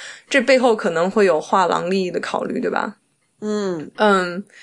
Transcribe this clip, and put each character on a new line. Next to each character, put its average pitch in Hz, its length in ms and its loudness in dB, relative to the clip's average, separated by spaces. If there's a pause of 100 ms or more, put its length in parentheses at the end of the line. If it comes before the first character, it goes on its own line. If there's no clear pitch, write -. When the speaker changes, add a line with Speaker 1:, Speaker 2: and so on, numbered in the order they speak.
(300)
Speaker 1:
这 277 100 2
背 262 180 4
后 240 160 4
可 214 180 -2
能 170 200 0
会 208 140 2
有 160 160 2
画 185 260 2
廊 170 240 0
利 196 100 0
益 180 80 -4
的 170 120 -6
考 - 240 -6
虑， - 160 -6
对 - 100 -2
吧？ - 240 -4 (460)
Speaker 2:
嗯。 202 560 -4
Speaker 1:
嗯， 190 440 2 (220)